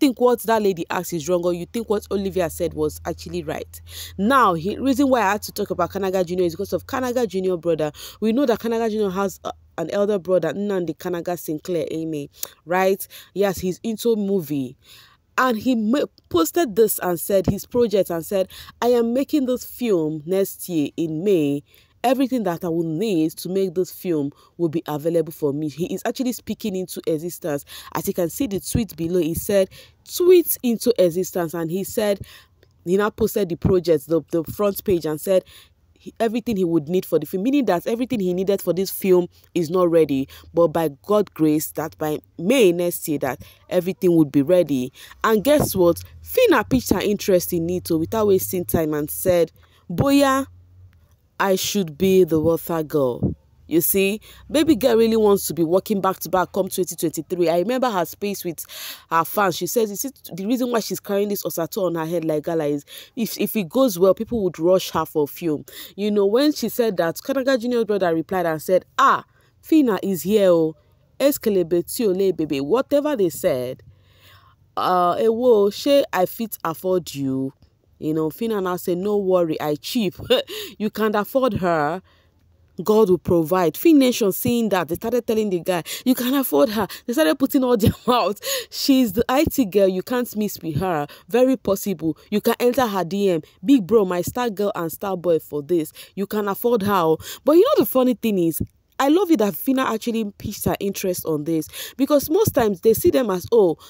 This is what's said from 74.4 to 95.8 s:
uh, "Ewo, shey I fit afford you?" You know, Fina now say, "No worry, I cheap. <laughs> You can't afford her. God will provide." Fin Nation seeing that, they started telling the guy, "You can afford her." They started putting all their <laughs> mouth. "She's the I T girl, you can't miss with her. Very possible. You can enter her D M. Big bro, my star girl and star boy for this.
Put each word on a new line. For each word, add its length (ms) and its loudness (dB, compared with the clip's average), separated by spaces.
uh, 400 2
"Ewo, 560 4
shey 400 2
I 140 2
fit 360 -8
afford 500 -4
you?" 400 -4
You 120 -4
know, 160 -2
Fina 300 -4
now 160 -2
say, 200 -4
"No 200 -2
worry, 440 0
I 160 -2
cheap. 400 -4
<laughs> 300 -12
You 120 -4
can't 240 -2
afford 400 0
her. 480 0
God 280 4
will 80 4
provide." 580 2
Fin 240 6
Nation 320 4
seeing 380 -2
that, 180 0
they 80 -4
started 280 -2
telling 260 -2
the 100 -2
guy, 240 -2
"You 120 2
can 180 -2
afford 360 2
her." 180 -4
They 60 -4
started 260 2
putting 240 2
all 140 2
their 220 4
<laughs> 100 -20
mouth. 320 0
"She's 420 2
the 160 0
I 160 2
T 220 0
girl, 200 4
you 160 0
can't 340 -4
miss 240 -4
with 200 -6
her. 260 -2
Very 280 4
possible. 640 -2
You 80 0
can 180 0
enter 300 2
her 160 -2
D 260 0
M. 120 0
Big 220 4
bro, 180 4
my 180 0
star 280 -4
girl 240 -2
and 160 -4
star 260 -6
boy 220 2
for 240 -8
this. 300 -2